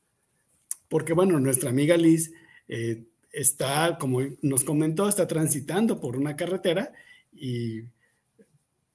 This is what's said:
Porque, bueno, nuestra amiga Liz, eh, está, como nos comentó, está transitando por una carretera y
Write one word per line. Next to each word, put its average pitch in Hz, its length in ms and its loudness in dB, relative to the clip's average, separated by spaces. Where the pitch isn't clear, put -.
Porque, 160 240 -2
bueno, 175 280 4
nuestra 131 300 2
amiga 147 260 4
Liz, 165 360 4
eh, 117 360 -6
está, 151 680 -2
como 127 220 -2
nos 135 220 0
comentó, 156 440 0
está 196 180 0
transitando 160 720 0
por 123 160 -6
una 147 200 -4
carretera 180 560 -2
y 120 500 -6